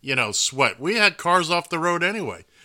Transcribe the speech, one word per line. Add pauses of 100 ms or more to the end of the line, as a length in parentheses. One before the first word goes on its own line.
you
know,
sweat.
We
had
cars
off
the
road
anyway. (200)